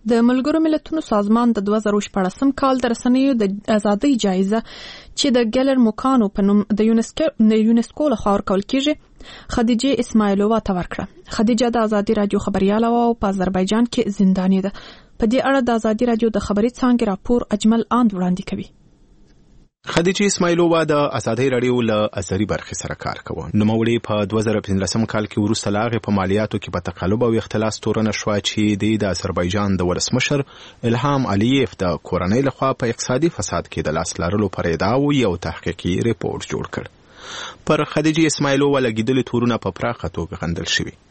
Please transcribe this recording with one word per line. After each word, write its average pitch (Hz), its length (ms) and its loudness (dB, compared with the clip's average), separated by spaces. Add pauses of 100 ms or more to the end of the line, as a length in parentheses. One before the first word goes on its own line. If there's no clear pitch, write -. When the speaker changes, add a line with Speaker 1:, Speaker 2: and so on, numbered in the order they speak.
(100)
Speaker 1:
د 233 180 4
ملګرو 262 340 2
ملتونو 320 440 -2
سازمان 226 500 2
د 214 100 -2
دوه 208 160 2
زره 208 240 2
شپاړسم 190 420 -2 (120)
کال 262 220 2
د 247 100 0
رسنیو 262 500 2
د 196 100 0 (220)
ازادۍ 214 500 2
جایزه 196 360 0 (580)
چې - 80 0 (100)
د 240 180 4
ګیلر 262 300 2
موکانو 226 440 2 (100)
په 202 100 2
نوم 202 160 4 (140)
د 220 100 4
یونسکو، 226 400 0 (240)
د 220 160 4
یونسکو 233 460 2
لخوا 202 200 0
ورکول 202 380 0
کیږي، 277 220 0 (600)
خدیجې 247 520 2
اسماعیلووا 208 600 2
ته 185 140 -2
ورکړه. - 240 -8 (340)
خدیجه 233 400 2
د 226 80 2
ازادي 214 340 0
راډیو 202 280 0
خبریاله 202 440 2
وه 233 140 2
او 233 80 2
په 214 180 -2
آذربایجان 190 600 0
کې 208 260 -2
زنداني 190 420 4
ده. 196 160 -4 (420)
په - 80 2
دې 247 220 2
اړه 277 180 4
د 240 40 0 (100)
ازادي 226 320 0
راډیو 226 240 0
د 202 140 -4
خبري 208 200 2
څانګې 247 340 2 (100)
راپور - 360 -2
اجمل 220 400 2 (120)
آند 233 100 4
وړاندې 180 400 -2
کوي. 196 180 -8 (1200)
Speaker 2:
خدیجه 185 380 2
اسماعیلووا 170 500 2 (100)
د - 20 2 (260)
ازادۍ 113 360 0
راډیو 123 320 2
له 110 100 0 (220)
ازري 98 320 -2
برخې - 320 -6
سره - 120 -8 (100)
کار - 240 -8
کوي. 82 180 -8 (140)
نوموړې 113 480 2
په 104 240 0
دوه 107 140 0
زره 107 200 0
پنځلسم 95 460 0
کال 107 140 -2
کې - 120 -4
وروسته 107 360 0
له 104 120 0
هغې 113 200 -4
په 104 120 0
مالیاتو 98 440 -2
کې - 140 -12
په 90 40 -2 (100)
تقلب 110 360 -2
او 113 140 2
اختلاس 107 460 -4
تورنه 110 340 0
شوه 104 180 -2
چې 104 460 0
دوی 107 80 0 (100)
د 101 80 -2
آذربایجان 92 720 -2
د 90 80 0
ولسمشر 127 560 -2 (460)
الهام 131 420 0
الیف 120 500 0
د 85 160 -2 (120)
کورنۍ 92 340 0
لخوا 135 260 -2
په 117 220 -4
اقتصادي 143 420 -2
فساد - 380 -6
کې 78 160 -2
د 80 100 -2
لاس - 220 -8
لرلو 98 340 -2
پر 87 180 -2
ادعاو 127 460 0
یو 98 160 0 (140)
تحقیقي 87 500 -4 (100)
ریپورت - 420 -6
جوړ - 220 -8
کړ. - 100 -8 (800)
پر 151 280 0
خدیجه 156 380 2
اسماعیلووا 139 560 2
لګېدلي 117 420 -2
تورونه 120 340 0
په 95 160 -6
پراخه 120 280 -4 (100)
توګه 85 260 -8
غندل 82 320 -4
شوي. - 240 -6 (100)